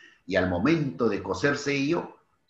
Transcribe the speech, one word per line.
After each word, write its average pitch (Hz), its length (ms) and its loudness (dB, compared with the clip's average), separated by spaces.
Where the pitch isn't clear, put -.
y 92 120 -2
al 92 120 2
momento 123 600 2
de 95 120 0
cocerse 139 540 -2
ello, 143 380 -2